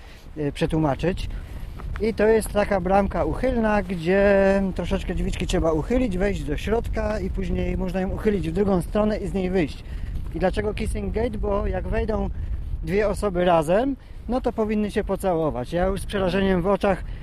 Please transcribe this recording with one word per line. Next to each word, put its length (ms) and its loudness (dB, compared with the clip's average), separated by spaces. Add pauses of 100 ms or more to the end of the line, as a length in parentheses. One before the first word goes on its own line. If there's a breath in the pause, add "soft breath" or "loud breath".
(360 loud breath)
y, 160 -2
przetłumaczyć. 760 0 (720 loud breath)
I 140 0
to 120 4
jest 220 4
taka 320 2
bramka 440 2
uchylna, 580 2
gdzie 400 2 (520)
troszeczkę 400 -2
drzwiczki 320 -2
trzeba 260 2
uchylić, 460 0
wejść 240 0
do 140 -2
środka 640 -2
i 100 -4
później 460 -2
można 240 -2
ją 100 0
uchylić 400 0
w 20 -4
drugą 300 2
stronę 360 0
i 100 -4
z 60 -4
niej 160 0
wyjść. 340 0 (500 loud breath)
I 40 -4
dlaczego 360 0
Kissing 400 -4
Gate? 240 -2
Bo 280 0
jak 220 -2
wejdą 420 0 (540 loud breath)
dwie 240 2
osoby 360 0
razem, 520 4 (320 loud breath)
no 120 0
to 120 -2
powinny 380 0
się 140 -2
pocałować. 680 -2
Ja 140 2
już 140 -2
z 60 -6
przerażeniem 560 2
w 40 -2
oczach 380 2 (180 loud breath)